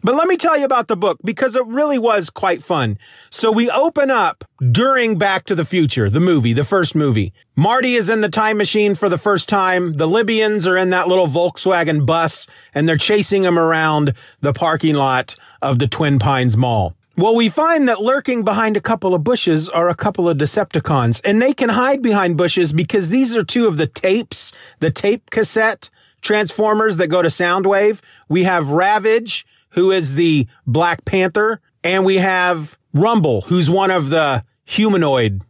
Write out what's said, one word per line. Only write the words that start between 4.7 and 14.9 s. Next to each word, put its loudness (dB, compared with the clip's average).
Back -2
to -2
the -2
Future, 0
the 0
movie, 2
the 0
first -2
movie. 0
Marty 2
is 0
in 0
the 0
time 0
machine 0
for -2
the 0
first -2
time. 0
The -2
Libyans 0
are 2
in 0
that 0
little 2
Volkswagen 0
bus -2
and 0
they're 0
chasing 0
him 2
around 0
the 0
parking 0